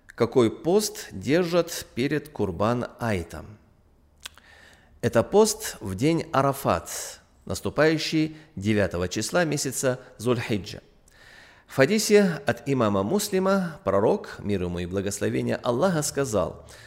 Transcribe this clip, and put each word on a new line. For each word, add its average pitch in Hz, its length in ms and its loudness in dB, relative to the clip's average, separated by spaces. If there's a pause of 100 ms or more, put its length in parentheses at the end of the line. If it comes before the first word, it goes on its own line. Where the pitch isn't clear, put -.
Какой 117 440 4
пост 185 640 -2
держат 165 840 0
перед 143 360 -2
Курбан 104 580 -2 (100)
Айтом? 90 480 -4 (1500)
Это 117 220 2
пост - 580 2
в 95 140 -6
день 147 380 0
Арафат, 131 880 -2 (240)
наступающий 156 920 0 (200)
девятого 95 520 0
числа 175 360 0
месяца 139 560 -2 (180)
Зульхиджа. 110 600 -2 (840)
В - 100 -18
хадисе 202 680 4
от - 220 -2
имама 107 340 2
Муслима 185 840 0
пророк, 123 560 2
мир 95 240 -2
ему 87 160 -4
и 90 60 -4
благословение 107 680 -2
Аллаха, 151 460 0
сказал: 110 680 -2 (180)